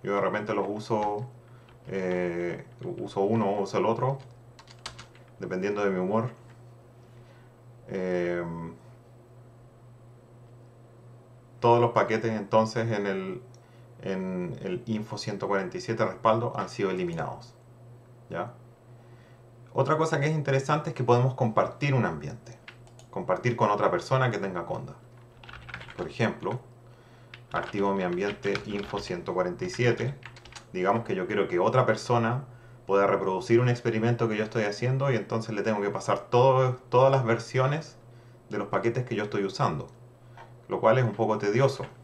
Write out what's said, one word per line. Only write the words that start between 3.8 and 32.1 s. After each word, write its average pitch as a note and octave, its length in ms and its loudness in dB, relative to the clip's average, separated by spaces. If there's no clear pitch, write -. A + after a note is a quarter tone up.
otro, B2+ 320 0
dependiendo G2 420 -2
de G2+ 80 2
mi F#2 80 0
humor. G#2+ 320 0
Em, F2 880 -4
todos A#2+ 200 8
los A#2+ 100 6
paquetes A2+ 480 2
entonces A2 540 2
en G2+ 140 -2
el, F#2+ 360 -4
en F#2 600 -4
el F#2 240 -6
Info G#2+ 320 -4
ciento G2 300 -6
cuarenta F#2+ 280 -2
y F2+ 40 -6
siete A2 240 -2
respaldo A2+ 520 0
han G2 120 -4
sido G2 220 -2
eliminados, E2+ 640 -6
¿ya? F2+ 220 -6
Otra C#3 260 2
cosa D#3+ 200 0
que C#3 80 0
es D#3 80 2
interesante D3+ 560 0
es - 40 -10
que B2+ 100 -2
podemos B2 300 4
compartir C#3+ 600 0
un A#2+ 100 4
ambiente, D#2 540 -6
compartir F#2+ 460 0
con G#2+ 140 2
otra G#2 200 2
persona A#2+ 400 2
que G#2+ 80 -2
tenga F2+ 280 -4
Conda. - 280 -8
Por F2+ 100 -6
ejemplo, G#2+ 540 -2
activo G2 400 0
mi G2 100 0
ambiente G2 520 -2
Info G2+ 320 -6
ciento F2 360 -6
cuarenta F3+ 300 -2
y F3+ 60 -4
siete. B2 440 0
Digamos G2 320 0
que G#2 100 -4
yo F2+ 120 -2
quiero G2+ 220 0
que F2 100 0
otra A2+ 280 4
persona A#2 580 0